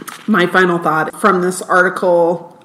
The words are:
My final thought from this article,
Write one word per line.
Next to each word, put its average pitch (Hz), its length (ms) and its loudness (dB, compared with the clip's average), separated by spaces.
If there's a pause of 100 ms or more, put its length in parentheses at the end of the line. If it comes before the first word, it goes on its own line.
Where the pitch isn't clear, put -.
(280)
My 185 200 2
final 180 300 2
thought 156 420 -4
from 190 220 2
this 185 200 -4
article, 180 1040 0